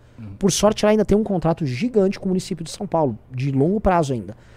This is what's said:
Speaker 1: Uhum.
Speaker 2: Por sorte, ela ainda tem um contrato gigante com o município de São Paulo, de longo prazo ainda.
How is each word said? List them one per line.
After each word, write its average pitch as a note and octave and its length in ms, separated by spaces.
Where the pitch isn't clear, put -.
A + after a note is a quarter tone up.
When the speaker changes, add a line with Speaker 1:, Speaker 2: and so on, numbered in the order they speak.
Speaker 1:
Uhum. G2+ 200
Speaker 2:
Por G3 140
sorte, G#3 320
ela G#3 60
ainda G#3+ 140
tem G3 120
um G#3+ 80
contrato E3+ 400
gigante G3 540
com - 80
o - 20
município F#3 360
de D#3 60
São - 160
Paulo, D3 320
de C3 220
longo D#3 280
prazo E3+ 320
ainda. G#2+ 240